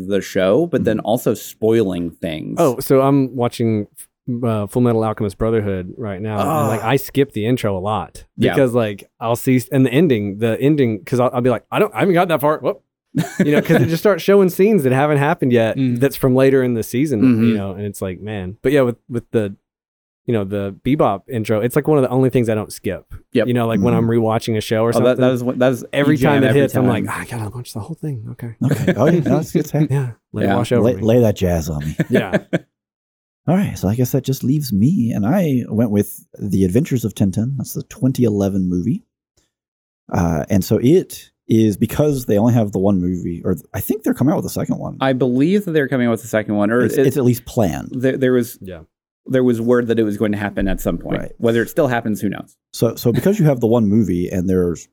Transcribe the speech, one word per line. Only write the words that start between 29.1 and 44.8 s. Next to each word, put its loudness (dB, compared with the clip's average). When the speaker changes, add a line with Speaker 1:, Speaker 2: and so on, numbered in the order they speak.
Speaker 4:
No, 2
it's, -6
it's -2
Speaker 2:
<laughs> 0
Yeah. -2
Let -2
Speaker 1:
Yeah. 2
Speaker 2:
it 2
wash -2
over 4
Speaker 4:
Lay, 2
Speaker 2:
me. -8
Speaker 4:
lay 4
that 4
jazz 0
on -4
me. -6
Speaker 2:
<laughs> -4
Yeah. 0
Speaker 4:
All 2
right. -2
So -4
I 2
guess 0
that 0
just -4
leaves -2
me. 2
And -2
I 0
went 0
with -2
The 0
Adventures 0
of -4
Tintin. -2
That's -8
the -8
twenty -2
eleven 0
movie. -2
Uh, 0
and 0
so 0
it 0
is, 2
because -2
they 2
only 2
have 0
the -2
one 2
movie, -4
or 0
I -4
think -4
they're 0
coming 0
out 0
with -4
a -8
second -6
one. -10